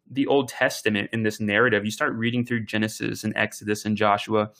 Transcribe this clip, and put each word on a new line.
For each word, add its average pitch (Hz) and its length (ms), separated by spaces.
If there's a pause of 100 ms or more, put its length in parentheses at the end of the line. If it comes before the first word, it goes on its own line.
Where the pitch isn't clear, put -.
(120)
the 135 140
Old 135 220
Testament 110 640
in 113 100
this 107 160
narrative, 104 460
you 107 80
start 139 220
reading 117 300
through 117 200
Genesis 110 580
and 107 140
Exodus 104 480
and 107 120
Joshua, 107 640